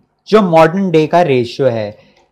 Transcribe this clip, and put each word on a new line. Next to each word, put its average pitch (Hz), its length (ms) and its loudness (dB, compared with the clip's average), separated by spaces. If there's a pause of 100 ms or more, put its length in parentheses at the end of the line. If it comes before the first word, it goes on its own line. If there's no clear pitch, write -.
(280)
जो 214 140 2
मॉडर्न 175 500 2
डे 156 160 2
का 170 140 0
रेशियो 131 460 -2
है। 110 300 -6 (340)